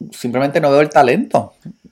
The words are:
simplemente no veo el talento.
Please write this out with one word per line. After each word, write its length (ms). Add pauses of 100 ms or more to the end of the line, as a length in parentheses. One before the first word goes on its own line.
(120)
simplemente 480
no 100
veo 100
el 80
talento. 640 (380)